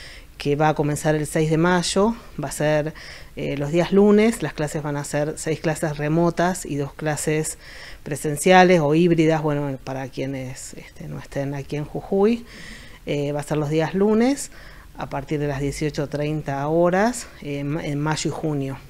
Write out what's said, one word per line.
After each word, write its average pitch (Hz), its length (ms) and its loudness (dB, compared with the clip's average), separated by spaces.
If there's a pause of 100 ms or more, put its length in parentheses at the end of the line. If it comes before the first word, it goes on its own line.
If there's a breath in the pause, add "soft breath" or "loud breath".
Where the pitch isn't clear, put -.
(380 loud breath)
que 143 180 0
va 156 140 4
a 151 40 2
comenzar 151 400 0
el 151 120 -2
seis 156 240 0
de 156 80 2
mayo, 180 580 2 (260 loud breath)
va 143 60 -4
a - 40 -10
ser, 151 420 0 (420 loud breath)
eh, 143 220 -4
los 143 120 -4
días 165 220 2
lunes, 208 500 6
las 151 120 -4
clases 151 280 -4
van 147 140 -4
a 143 80 -4
ser 151 320 -2
seis 151 240 -4
clases 151 380 -2
remotas 170 680 2
y 147 120 -6
dos 139 180 -4
clases 156 640 -2 (440 loud breath)
presenciales 175 760 6
o 147 140 4
híbridas, 160 480 4
bueno, 143 420 -2
para 135 240 -8
quienes, 131 640 -8
este, - 340 -16
no 147 120 -10
estén 139 340 -6
aquí 143 240 -8
en 147 80 -4
Jujuy, 196 600 0 (580 loud breath)
eh, 147 280 -2
va 147 80 -4
a 139 40 -6
ser 151 140 -2
los 151 100 -2
días 156 240 0
lunes, 220 600 2 (440 loud breath)
a - 140 -10
partir 143 280 -4
de 147 100 -2
las 135 120 -4
dieciocho 143 480 -2
treinta 147 580 -4
horas, 175 600 2 (160)
eh, 143 160 -6
en 143 100 -4
ma-, 156 160 -4
en 143 160 -2
mayo 151 300 -2
y - 20 -4
junio. 139 460 -4 (120)